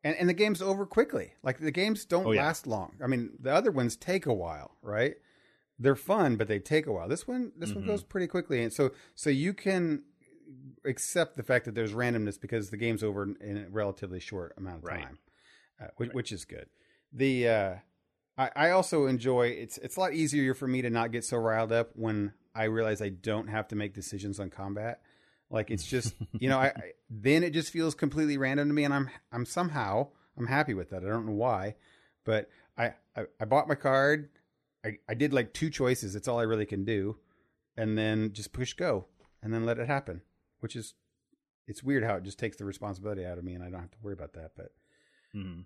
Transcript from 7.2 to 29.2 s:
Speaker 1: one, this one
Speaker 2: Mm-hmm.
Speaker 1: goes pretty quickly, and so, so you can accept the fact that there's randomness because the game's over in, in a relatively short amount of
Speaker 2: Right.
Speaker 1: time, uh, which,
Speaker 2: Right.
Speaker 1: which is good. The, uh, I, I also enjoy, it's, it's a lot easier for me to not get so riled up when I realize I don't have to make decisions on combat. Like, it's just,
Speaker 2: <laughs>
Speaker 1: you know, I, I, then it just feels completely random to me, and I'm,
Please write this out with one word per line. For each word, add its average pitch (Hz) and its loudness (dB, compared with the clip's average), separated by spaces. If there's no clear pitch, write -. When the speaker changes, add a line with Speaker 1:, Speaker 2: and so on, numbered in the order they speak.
Speaker 1:
one, 247 -4
this 165 -6
one 202 -4
Speaker 2:
Mm-hmm. 196 -4
Speaker 1:
goes 208 0
pretty 180 -2
quickly, 147 0
and 117 -2
so, 135 2
so - -2
you 147 2
can 180 0
accept 156 0
the 123 -8
fact 123 4
that 113 -6
there's 110 0
randomness 113 0
because 104 -4
the 107 -8
game's 110 0
over 101 -2
in, 101 -6
in 101 -6
a 98 -12
relatively 98 -4
short 90 -10
amount 90 -10
of 80 -16
Speaker 2:
Right. 80 -6
Speaker 1:
time, 65 -14
uh, - -14
which, 120 -4
Speaker 2:
Right. - -16
Speaker 1:
which 123 -4
is 95 -10
good. - -14
The, 127 4
uh, 101 4
I, 131 2
I 151 4
also 175 4
enjoy, 123 4
it's, 117 -6
it's - -8
a 190 -2
lot 185 2
easier 143 2
for 131 -4
me 127 0
to 120 0
not 117 2
get 117 -4
so 127 -2
riled 113 2
up 117 2
when 107 0
I 110 0
realize 110 2
I 104 -2
don't 104 -2
have 110 -4
to 110 -4
make 104 -2
decisions 101 -8
on 95 -6
combat. 101 -8
Like, 110 -2
it's 95 -4
just, 123 -2
Speaker 2:
<laughs> - -16
Speaker 1:
you 120 0
know, 135 4
I, 131 4
I, - -6
then 127 4
it 175 0
just 156 -2
feels 160 0
completely 147 0
random 139 2
to 147 2
me, 147 4
and 143 2
I'm, 135 2